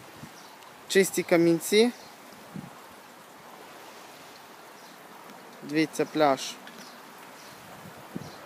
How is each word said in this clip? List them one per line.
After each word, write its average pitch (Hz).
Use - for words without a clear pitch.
Чисті 185
камінці. 170
Дивіться, 151
пляж. 143